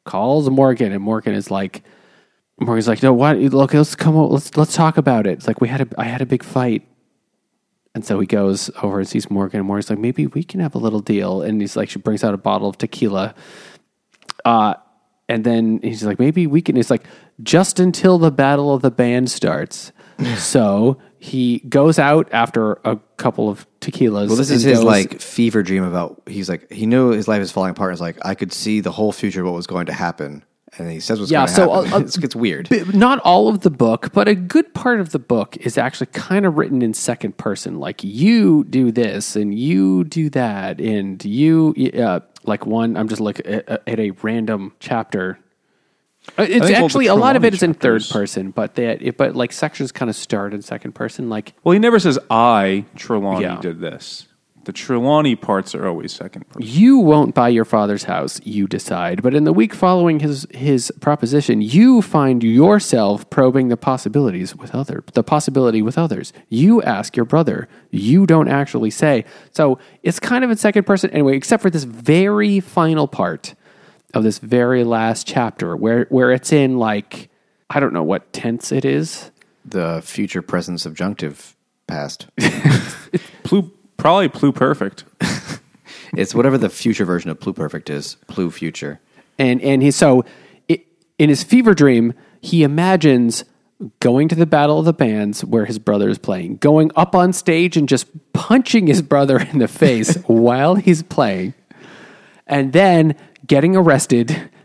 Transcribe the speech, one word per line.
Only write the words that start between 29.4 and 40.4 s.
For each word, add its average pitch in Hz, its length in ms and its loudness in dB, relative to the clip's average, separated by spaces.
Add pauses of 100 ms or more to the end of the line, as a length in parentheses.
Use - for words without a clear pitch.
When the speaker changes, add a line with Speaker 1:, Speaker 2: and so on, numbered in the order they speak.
Speaker 2:
of 90 60 -4
what 87 80 -4
was 87 120 -10
going 90 200 -6
to 76 60 -8
happen." 76 500 -8 (360)
And 85 120 -12
he 80 100 -12
says 110 200 -4
what's 101 100 -4
Speaker 1:
Yeah, 156 100 2
Speaker 2:
gonna - 140 0
Speaker 1:
so, 180 160 4
Speaker 2:
happen. 185 220 0
Speaker 1:
uh, 147 40 2
uh, 147 40 2
Speaker 2:
<laughs> 143 40 0
It's, - 120 -10
it's 147 200 -6
weird. 117 340 -2
Speaker 1:
b-, 196 120 2 (120)
not 240 260 4
all 190 280 4
of 208 120 -2
the 185 100 2
book, 117 440 0
but 202 120 2
a 214 80 4
good 180 380 0
part 240 280 -2
of 165 100 -6
the 160 80 -4
book 113 400 -4
is - 180 -6
actually 131 360 -4
kind 196 340 -2
of 156 100 0
written 143 240 0
in 110 140 -2
second - 420 -6
person. 90 420 -8
Like, - 240 -12
you 165 600 2
do 127 260 0
this, 107 460 -4
and 104 180 -2
you 185 500 0
do 156 260 -4
that, 110 500 -4